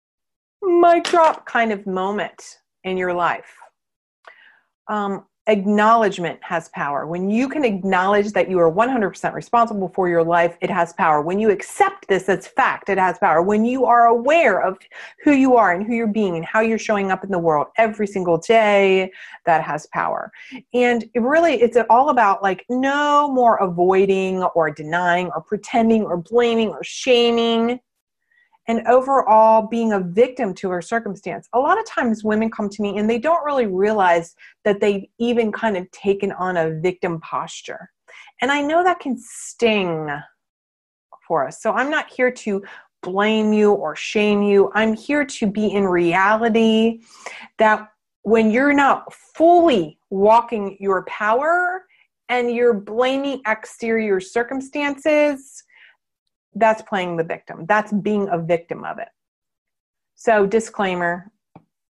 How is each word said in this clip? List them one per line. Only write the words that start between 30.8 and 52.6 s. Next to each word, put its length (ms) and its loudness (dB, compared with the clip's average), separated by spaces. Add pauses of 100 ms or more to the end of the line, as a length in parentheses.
circumstance. 720 -8
A 60 2
lot 220 2
of 40 -8
times 380 -4
women 260 0
come 200 -6
to 120 -10
me 160 -4
and 140 0
they 80 0
don't 260 0
really 220 0
realize 720 0 (280)
that 160 0
they've 240 0 (140)
even 320 0
kind 260 -4
of 140 -8
taken 400 -2
on 260 -4
a 220 -2
victim 440 -4
posture. 680 -10 (500)
And 120 -2
I 100 -2
know 220 0
that 160 0
can 180 -6
sting 920 -4 (1200)
for 180 0
us. 160 -10
So 120 -2
I'm 180 -2
not 180 -4
here 220 0
to 320 -6 (400)
blame 500 0
you 200 4
or 240 -4
shame 480 0
you. 320 4
I'm 180 2
here 300 -4
to 240 -4
be 180 -2
in 180 0
reality 1160 2 (580)
that 320 2 (320)
when 300 2
you're 200 2
not 400 0
fully 880 2 (120)
walking 680 2
your 280 -2
power 760 -2 (460)
and 260 -2
you're 200 2